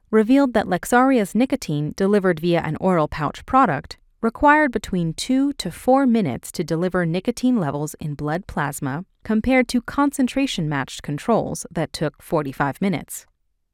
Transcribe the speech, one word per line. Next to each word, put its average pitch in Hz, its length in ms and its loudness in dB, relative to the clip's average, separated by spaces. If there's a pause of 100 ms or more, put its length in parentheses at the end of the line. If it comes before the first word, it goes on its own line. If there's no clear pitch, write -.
(100)
revealed 247 440 4
that 214 120 2
Lexaria's 240 680 2
nicotine 170 600 -2
delivered 190 420 2
via 170 220 0
an 156 200 -4
oral 175 280 2
pouch - 360 -6
product 202 520 0 (240)
required 294 500 4
between 170 440 -4
two 269 400 0
to - 160 -8
four 262 360 2
minutes 214 460 0
to 180 100 -4
deliver 175 420 0
nicotine 233 540 0
levels 147 360 -4
in 147 200 -8
blood 147 320 -4
plasma, 143 580 -6 (200)
compared 240 440 2
to 240 140 0
concentration-matched 247 1200 -2
controls 160 680 -2
that 165 220 -4
took 151 300 -6
forty-five 143 580 -2
minutes. - 460 -4 (480)